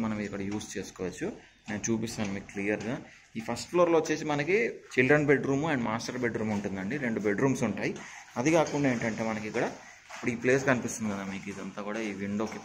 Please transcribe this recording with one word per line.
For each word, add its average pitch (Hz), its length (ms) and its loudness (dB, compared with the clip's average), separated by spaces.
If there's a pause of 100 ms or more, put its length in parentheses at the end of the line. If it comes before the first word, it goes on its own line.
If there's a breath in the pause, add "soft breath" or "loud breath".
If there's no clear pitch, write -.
మనం 107 220 0
ఇక్కడ 98 240 -4
యూజ్ 104 160 -4 (100)
చేసుకోవచ్చు. 92 500 -6 (420 loud breath)
నేను 104 180 -4
చూపిస్తాను 113 500 0
మీకు 98 160 -10
క్లియర్గా. 104 420 -2 (440 loud breath)
ఈ - 100 -8
first - 240 -6
ఫ్లోర్లో 170 280 6
వచ్చేసి 156 320 -2
మనకి 147 240 2 (380)
children 139 360 6
bedroom 139 420 4
and 127 180 0
master 120 340 -4
bedroom 110 320 0
ఉంటుందండి. 98 480 -2
రెండు 113 220 0
bedrooms 120 420 2
ఉంటాయి. 104 240 -2 (480 loud breath)
అది 139 160 2
కాకుండా 147 380 4
ఏంటంటే 113 360 -2
మనకి 107 200 -4
ఇక్కడ 120 160 0 (580 loud breath)
ఇప్పుడు 120 140 0
ఈ 117 40 -10
ప్లేస్ 131 220 4
కనిపిస్తుంది 117 480 0
కదా 98 120 -4
మీకు, 95 240 -8
ఇదంతా 95 380 -8
కూడా 104 140 -4
ఈ 107 120 -4
విండోకి 101 520 -2